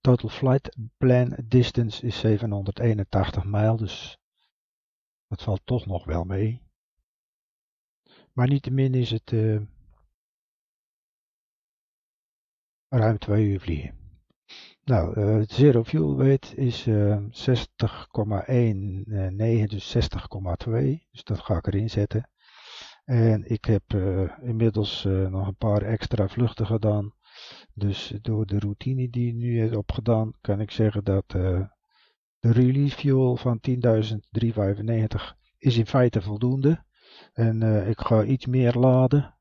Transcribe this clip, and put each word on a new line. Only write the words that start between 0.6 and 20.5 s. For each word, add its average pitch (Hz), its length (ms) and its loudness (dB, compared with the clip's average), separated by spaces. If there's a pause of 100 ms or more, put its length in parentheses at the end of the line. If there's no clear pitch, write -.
plan 123 480 2
distance 120 600 2
is 113 140 -4
zevenhonderdeenentachtig 104 1200 0
mijl, 107 340 2
dus - 400 -8 (1080)
dat - 160 -10
valt 101 220 -4
toch 123 200 -4
nog 87 200 -6
wel 87 180 -4
mee. 101 460 -4 (1600)
Maar 123 140 0
niettemin 135 460 0
is 120 180 0
het, - 200 -6
eh, 110 300 0 (3250)
ruim 110 300 2
twee 107 280 2
uur 98 140 0
vliegen. 73 400 -8 (840)
Nou, 101 320 0
eh, 107 200 2
het 107 160 0
zero 127 320 6
fuel 147 340 -2
weight 135 400 0
is, 123 300 -2
eh, 104 420 2
zestig - 800 -4
komma 104 380 -4
één, 104 600 0
eh, 101 220 -4
negen, 107 400 0
dus 104 220 -8
zestig - 380 -2
komma 95 280 -6